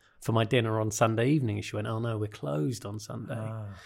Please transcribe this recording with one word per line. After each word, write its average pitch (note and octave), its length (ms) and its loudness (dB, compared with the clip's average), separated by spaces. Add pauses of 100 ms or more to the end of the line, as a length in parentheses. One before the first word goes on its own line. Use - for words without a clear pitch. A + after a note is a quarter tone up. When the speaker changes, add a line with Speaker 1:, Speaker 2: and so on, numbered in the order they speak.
(220)
Speaker 1:
for A#2+ 100 -2
my A2+ 140 6
dinner A2+ 340 4
on A2 120 0
Sunday A2+ 400 4
evening." A#2+ 260 2
And G#2 80 -4
she - 100 -8
went, G#2+ 120 -2
"Oh, A2+ 120 -2
no, A2+ 180 -2
we're G#2 100 -2
closed C#3+ 580 -2
on G#2 140 -6
Sunday." A#2 380 -8
Speaker 2:
Ah. A2 280 -6 (200)